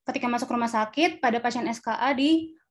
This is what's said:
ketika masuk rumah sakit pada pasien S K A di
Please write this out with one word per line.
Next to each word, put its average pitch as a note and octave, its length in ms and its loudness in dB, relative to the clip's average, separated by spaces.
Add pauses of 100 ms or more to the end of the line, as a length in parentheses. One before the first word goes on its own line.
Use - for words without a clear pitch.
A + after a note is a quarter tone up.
ketika - 240 -4
masuk A#3+ 240 -2
rumah A#3 200 0
sakit A#3 520 0
pada A#3 160 2
pasien A#3 320 -2
S A3+ 80 -6
K A3 160 -6
A B3+ 200 0
di D#4+ 440 2 (140)